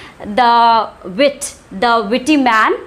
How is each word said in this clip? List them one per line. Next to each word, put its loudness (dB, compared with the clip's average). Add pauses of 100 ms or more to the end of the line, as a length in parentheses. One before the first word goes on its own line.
(240)
the 2 (140)
wit, -2 (200)
the 0
witty 0
man 2